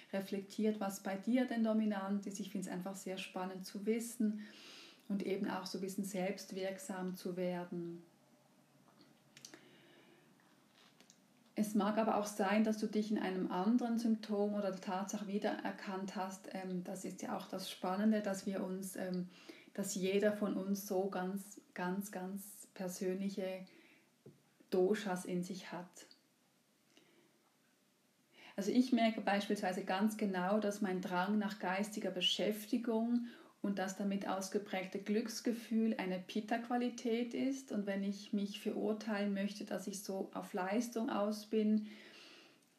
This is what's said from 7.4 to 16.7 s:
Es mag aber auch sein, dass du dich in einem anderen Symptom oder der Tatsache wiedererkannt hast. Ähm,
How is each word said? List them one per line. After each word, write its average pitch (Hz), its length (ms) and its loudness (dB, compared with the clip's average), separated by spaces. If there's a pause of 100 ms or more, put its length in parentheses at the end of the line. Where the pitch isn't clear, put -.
Es 214 180 2
mag 214 240 4
aber 214 180 2
auch 208 100 2
sein, 208 380 4
dass 214 140 2
du 220 80 0
dich 214 240 0
in 214 80 2
einem 185 320 0
anderen 226 480 2
Symptom 214 560 2
oder 202 180 0
der 185 80 -8
Tatsache 196 480 -4
wiedererkannt 196 880 -2
hast. 190 360 -6
Ähm, 185 320 -4